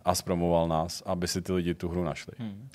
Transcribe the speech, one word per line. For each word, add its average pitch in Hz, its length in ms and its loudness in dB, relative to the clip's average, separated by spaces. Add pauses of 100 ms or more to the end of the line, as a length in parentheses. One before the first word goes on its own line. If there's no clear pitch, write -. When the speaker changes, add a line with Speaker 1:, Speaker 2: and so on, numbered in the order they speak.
Speaker 1:
a 90 100 4
zpromoval 85 520 2
nás, 82 380 0
aby 90 220 -2
si 92 140 -2
ty 92 120 -4
lidi 87 200 2
tu 85 160 -4
hru 87 140 0
našli. 73 340 -6
Speaker 2:
Hmm. 110 380 -10